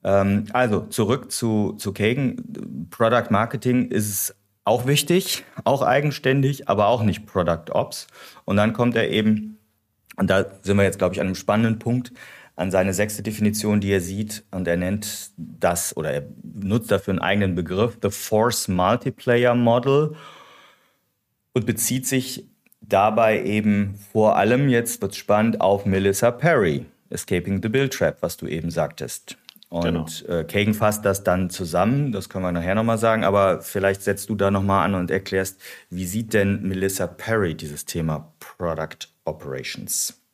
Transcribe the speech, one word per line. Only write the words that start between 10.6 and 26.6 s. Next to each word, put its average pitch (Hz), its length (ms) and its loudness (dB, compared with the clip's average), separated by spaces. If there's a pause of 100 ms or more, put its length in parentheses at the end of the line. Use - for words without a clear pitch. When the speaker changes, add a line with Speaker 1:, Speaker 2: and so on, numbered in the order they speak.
Speaker 1:
sind 98 160 2
wir 98 60 6
jetzt, 95 160 0
glaube 90 140 2
ich, - 80 -4
an 92 60 0
einem 92 80 -2
spannenden 107 440 0
Punkt, 123 320 -2 (440)
an 92 140 -4
seine 95 240 2
sechste 104 300 -2
Definition, 107 580 0
die 98 100 0
er 98 100 4
sieht. 98 500 -8
Und 92 160 -4
er 85 100 0
nennt 95 600 -4
das, - 600 -2
oder 76 140 -4
er 71 120 -4 (200)
nutzt 104 480 -2
dafür 98 220 0
einen 90 80 -2
eigenen 95 340 0
Begriff, 92 460 -2
the 98 80 0
Force 110 580 0
Multiplayer 120 880 2
Model, 135 600 2 (1400)
und 113 120 0
bezieht 120 420 -2
sich - 380 -4 (360)
dabei 107 640 4
eben 104 520 0 (160)
vor 107 260 4
allem, 123 320 4
jetzt 120 320 0
wird's 98 160 -6
spannend, 107 440 2
auf 98 240 2
Melissa 98 460 2
Perry, 120 540 2 (240)